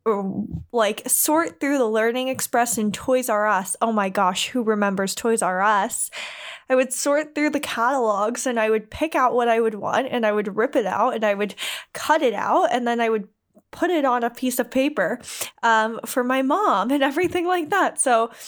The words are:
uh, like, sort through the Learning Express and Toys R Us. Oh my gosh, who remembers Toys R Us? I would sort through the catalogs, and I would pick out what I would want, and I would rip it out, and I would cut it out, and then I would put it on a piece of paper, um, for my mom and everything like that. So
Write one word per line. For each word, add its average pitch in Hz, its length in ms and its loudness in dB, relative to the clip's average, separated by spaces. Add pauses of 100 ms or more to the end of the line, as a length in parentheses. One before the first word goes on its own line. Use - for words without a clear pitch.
uh, 202 200 0 (480)
like, 214 360 0
sort - 520 0
through 277 180 2
the 247 80 4
Learning 233 400 0
Express 247 520 0
and 214 140 0
Toys 254 360 0
R 208 180 0
Us. 196 340 0
Oh 226 120 0
my 202 160 0
gosh, 185 400 0
who 247 160 -4
remembers 202 500 0
Toys 226 260 0
R 185 220 0
Us? 208 480 0 (580)
I 262 60 2
would 262 180 2
sort 302 440 -2
through 302 140 2
the 302 100 -2
catalogs, 233 840 0
and 247 140 0
I 220 120 2
would 220 200 0
pick 320 240 -4
out 254 200 2
what 240 120 2
I 226 140 4
would 220 160 0
want, 220 340 0
and 233 160 0
I 208 60 2
would 208 240 -2
rip 240 180 0
it 226 120 2
out, 226 280 0
and 220 100 -4
I 208 100 2
would 202 200 -4 (380)
cut 320 300 0
it 233 120 2
out, 254 380 2
and 240 160 0
then 233 120 0
I 226 80 2
would 220 200 -2 (420)
put 349 200 -2
it 311 140 2
on 247 180 2
a 233 80 -2
piece 247 300 -2
of 240 100 -4
paper, 247 480 0 (460)
um, 226 420 2
for - 160 -2
my 262 200 0
mom 269 500 2
and 285 100 2
everything 330 420 0
like 349 260 -2
that. 349 300 0
So 233 300 2 (180)